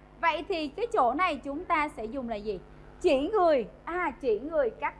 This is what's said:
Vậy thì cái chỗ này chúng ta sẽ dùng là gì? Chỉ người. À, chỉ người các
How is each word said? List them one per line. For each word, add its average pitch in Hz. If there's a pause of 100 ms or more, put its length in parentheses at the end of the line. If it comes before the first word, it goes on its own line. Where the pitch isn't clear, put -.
(220)
Vậy 320
thì 320
cái 403
chỗ 262
này 311
chúng 285
ta 311
sẽ 240
dùng 233
là 226
gì? 208 (420)
Chỉ 294
người. 320 (180)
À, 339 (100)
chỉ 220
người 285
các 294